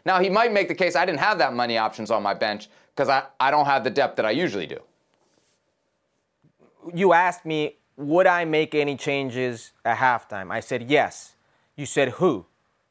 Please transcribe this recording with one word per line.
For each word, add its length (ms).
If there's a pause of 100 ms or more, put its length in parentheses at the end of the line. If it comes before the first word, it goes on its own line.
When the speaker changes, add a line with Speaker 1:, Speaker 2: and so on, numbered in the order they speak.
Speaker 1:
Now, 160
he 100
might 220
make 160
the 80
case, 200
"I 100
didn't 140
have 180
that 160
many 240
options 340
on 120
my 100
bench 360 (280)
'cause 100
I, 160 (160)
I 120
don't 140
have 200
the 60
depth 260
that 80
I 60
usually 340
do." 140 (2250)
Speaker 2:
You 200
asked 320
me, 320 (180)
would 320
I 160
make 320
any 220
changes 720 (140)
at 120
halftime? 540
I 80
said, 300
"Yes." 460 (400)
You 100
said, 240
"Who?" 360 (460)